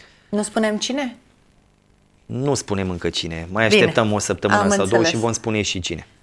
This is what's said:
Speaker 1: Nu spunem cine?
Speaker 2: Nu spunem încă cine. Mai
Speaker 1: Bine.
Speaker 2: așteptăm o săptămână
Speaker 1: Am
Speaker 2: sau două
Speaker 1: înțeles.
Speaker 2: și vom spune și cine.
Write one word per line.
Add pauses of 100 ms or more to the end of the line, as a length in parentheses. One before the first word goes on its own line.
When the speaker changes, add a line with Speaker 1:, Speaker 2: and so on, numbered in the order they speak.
(280)
Speaker 1:
Nu
spunem
cine? (1120)
Speaker 2:
Nu
spunem
încă
cine.
Mai
Speaker 1:
Bine.
Speaker 2:
așteptăm
o
săptămână
Speaker 1:
Am
Speaker 2:
sau
două
Speaker 1:
înțeles.
Speaker 2:
și
vom
spune
și
cine. (160)